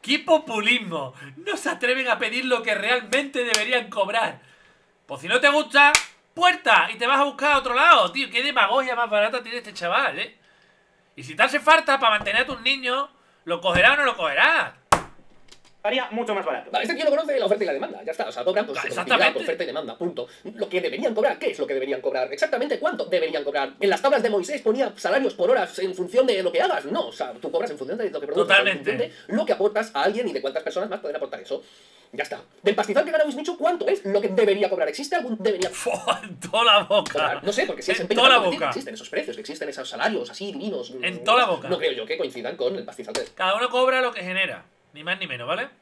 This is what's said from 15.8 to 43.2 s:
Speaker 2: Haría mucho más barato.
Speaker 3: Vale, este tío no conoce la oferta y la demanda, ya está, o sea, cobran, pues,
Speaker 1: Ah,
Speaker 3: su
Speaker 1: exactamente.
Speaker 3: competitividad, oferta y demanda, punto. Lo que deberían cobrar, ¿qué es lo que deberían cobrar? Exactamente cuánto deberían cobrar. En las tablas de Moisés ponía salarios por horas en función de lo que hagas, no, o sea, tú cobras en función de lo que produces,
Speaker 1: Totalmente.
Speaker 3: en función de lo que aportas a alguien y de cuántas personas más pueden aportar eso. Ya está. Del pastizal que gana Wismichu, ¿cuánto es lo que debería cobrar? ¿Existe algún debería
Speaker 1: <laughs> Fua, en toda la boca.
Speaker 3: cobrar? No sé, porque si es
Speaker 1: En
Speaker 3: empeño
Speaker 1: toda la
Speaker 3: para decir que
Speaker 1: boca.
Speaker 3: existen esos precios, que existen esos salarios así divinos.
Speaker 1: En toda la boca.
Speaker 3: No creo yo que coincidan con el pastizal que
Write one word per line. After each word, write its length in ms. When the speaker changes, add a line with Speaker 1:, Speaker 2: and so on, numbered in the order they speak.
Speaker 2:
Haría 300
mucho 240
más 100
barato. 260
Speaker 3:
Vale, 120
este 120
tío 100
no 60
conoce 280
la 60
oferta 180
y 40
la 60
demanda, 300
ya 80
está, 160
o 60
sea, 100
cobran, 220
pues, 140
Speaker 1:
Ah, 20
Speaker 3:
su 80
Speaker 1:
exactamente. 440
Speaker 3:
competitividad, 140
oferta 160
y 40
demanda, 300
punto. 300
Lo 120
que 140
deberían 340
cobrar, 240
¿qué 120
es 80
lo 60
que 80
deberían 280
cobrar? 320
Exactamente 460
cuánto 260
deberían 400
cobrar. 340
En 100
las 120
tablas 200
de 80
Moisés 320
ponía 360
salarios 380
por 140
horas 300
en 160
función 320
de 160
lo 80
que 100
hagas, 240
no, 220
o 60
sea, 180
tú 180
cobras 220
en 60
función 200
de 120
lo 100
que 80
produces, 220
Speaker 1:
Totalmente. 420
Speaker 3:
en 80
función 120
de 100
lo 80
que 80
aportas 420
a 80
alguien 240
y 60
de 80
cuántas 220
personas 260
más 100
pueden 160
aportar 240
eso. 240
Ya 120
está. 180
Del 120
pastizal 300
que 60
gana 120
Wismichu, 340
¿cuánto 300
es 160
lo 160
que 100
debería 400
cobrar? 200
¿Existe 260
algún 240
debería 300
Speaker 1:
<laughs> 20
Fua, 520
en 180
toda 240
la 180
boca. 300
Speaker 3:
cobrar? 300
No 100
sé, 140
porque 160
si 100
es 60
Speaker 1:
En 40
Speaker 3:
empeño 160
Speaker 1:
toda 120
la 40
Speaker 3:
para 120
decir 120
que 60
Speaker 1:
boca. 60
Speaker 3:
existen 240
esos 140
precios, 280
que 40
existen 280
esos 180
salarios 420
así 220
divinos. 400
Speaker 1:
En 220
toda 200
la 20
boca. 240
Speaker 3:
No 80
creo 160
yo 120
que 120
coincidan 400
con 180
el 80
pastizal 300
que 100